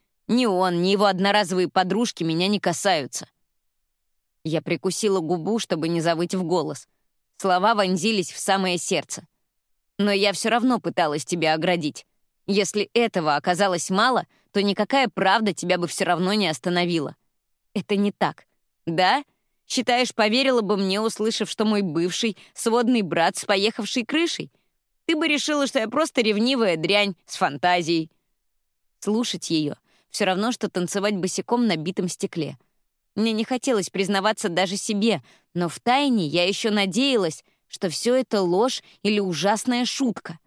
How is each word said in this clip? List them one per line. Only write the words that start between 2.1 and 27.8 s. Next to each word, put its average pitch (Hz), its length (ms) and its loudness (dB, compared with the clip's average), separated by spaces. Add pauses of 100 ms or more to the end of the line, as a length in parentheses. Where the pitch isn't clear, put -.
меня 165 240 0
не 208 120 0
касаются". 170 680 -2 (1160)
Я 156 180 -2
прикусила 185 600 -2
губу, 175 380 -2
чтобы 165 280 -2
не 170 140 0
завыть 170 340 0
в 185 80 -2
голос. 160 440 -2 (500)
Слова 190 360 2
вонзились 190 580 0
в - 80 -14
самое 190 380 0
сердце. - 480 -4 (720)
"Но 202 140 0
я 202 220 2
все 220 160 -2
равно 233 300 2
пыталась 160 460 0
тебя 160 280 0
оградить. 160 520 -2 (420)
Если 202 460 0
этого 175 440 0
оказалось 180 520 0
мало, 214 380 2 (240)
то 202 100 -2
никакая 208 460 0
правда 202 460 2
тебя 180 240 0
бы 175 100 -2
все - 160 -2
равно 180 300 0
не 202 160 0
остановила". 175 640 -2 (580)
"Это 208 220 -2
не 202 160 2
так. - 340 -4 (400)
Да? 185 380 2 (440)
Считаешь, 247 460 0
поверила 240 480 2
бы 202 160 0
мне, 196 240 0
услышав, 220 480 -2
что - 160 -2
мой 208 160 2
бывший — 180 560 -2 (160)
сводный 233 480 2
брат 170 340 2
с - 100 -8
поехавшей 208 600 -2
крышей? 311 460 -2 (540)
Ты 330 100 0
бы 320 120 0
решила, 294 400 0
что 269 120 -2
я 220 80 -2
просто 285 340 0
ревнивая 220 560 2
дрянь 196 380 2 (100)
с - 100 -14
фантазией". 170 760 0 (880)